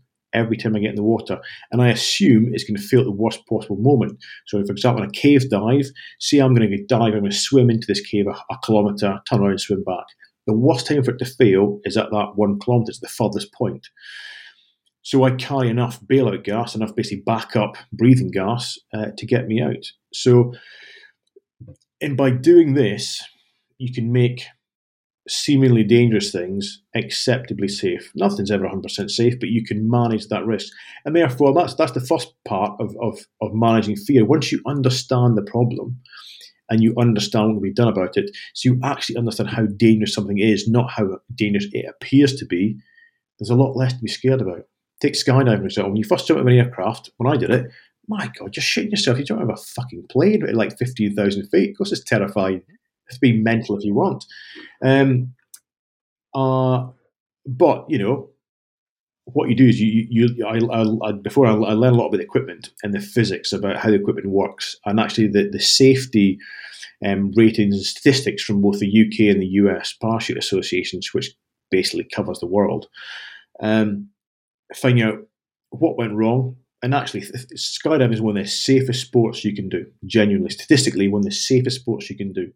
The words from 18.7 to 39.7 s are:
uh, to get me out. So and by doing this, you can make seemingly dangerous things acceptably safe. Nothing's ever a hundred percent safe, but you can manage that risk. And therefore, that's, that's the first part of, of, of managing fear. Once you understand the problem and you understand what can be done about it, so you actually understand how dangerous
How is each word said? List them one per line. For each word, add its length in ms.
uh, 140
to 100
get 200
me 160
out. 240
So 400
and 160
by 120
doing 440
this, 480
you 160
can 180
make 320
seemingly 580
dangerous 480
things 500
acceptably 720
safe. 460
Nothing's 360
ever 160
a 20
hundred 160
percent 260
safe, 300
but 80
you 160
can 240
manage 400
that 160
risk. 280
And 120
therefore, 380
that's, 200
that's 180
the 80
first 340
part 340
of, 220
of, 200
of 140
managing 420
fear. 280
Once 280
you 140
understand 680
the 140
problem 480
and 140
you 160
understand 500
what 60
can 80
be 100
done 160
about 300
it, 120
so 160
you 140
actually 320
understand 320
how 160
dangerous 500